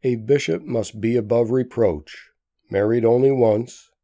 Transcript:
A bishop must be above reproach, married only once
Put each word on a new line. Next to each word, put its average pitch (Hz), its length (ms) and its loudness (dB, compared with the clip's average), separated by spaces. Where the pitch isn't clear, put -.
A 123 120 0
bishop 135 460 -2
must 110 380 -6
be 113 160 -2
above 113 340 0
reproach, 117 800 -4
married 107 340 0
only 123 280 4
once 117 580 0